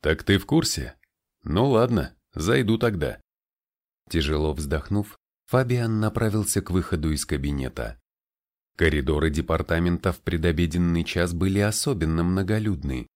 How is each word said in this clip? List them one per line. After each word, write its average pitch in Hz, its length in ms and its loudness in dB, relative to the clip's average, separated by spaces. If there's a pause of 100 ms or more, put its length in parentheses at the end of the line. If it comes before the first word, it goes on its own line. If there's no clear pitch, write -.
Так 76 220 0
ты 98 140 4
в - 80 -2
курсе? - 500 -2 (480)
Ну 107 260 0
ладно, 113 460 2 (180)
зайду 113 440 2
тогда». 90 420 -2 (920)
Тяжело 76 440 0
вздохнув, 78 640 -4 (300)
Фабиан 120 520 0
направился 107 640 0
к - 100 -14
выходу 82 400 0
из 71 140 -4
кабинета. 67 720 -4 (800)
Коридоры 76 540 2
департамента 82 800 0
в - 100 -10
предобеденный 85 840 0
час 87 300 -2
были 95 260 0
особенно 90 640 0
многолюдны. 90 920 0